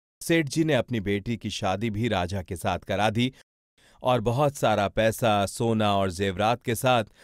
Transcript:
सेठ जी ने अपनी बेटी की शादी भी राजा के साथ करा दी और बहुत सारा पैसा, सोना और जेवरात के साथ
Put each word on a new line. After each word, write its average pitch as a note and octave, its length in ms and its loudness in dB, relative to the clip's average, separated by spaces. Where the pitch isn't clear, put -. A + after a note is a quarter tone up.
सेठ E3 240 0
जी D#3 180 0
ने D#3 100 2
अपनी A#2 260 0
बेटी G2+ 360 -2
की G#2 140 -6
शादी G2 400 -2
भी G#2+ 180 -2
राजा F#2+ 340 -2
के F2+ 140 -8
साथ F2+ 220 -2
करा G#2 320 0
दी A#2+ 220 0
और B2 180 2
बहुत C3+ 340 0
सारा G#2 340 2
पैसा, A2 580 2
सोना A2 500 0
और F#2+ 140 2
जेवरात G2 520 0
के A#2+ 120 -2
साथ A#2+ 300 2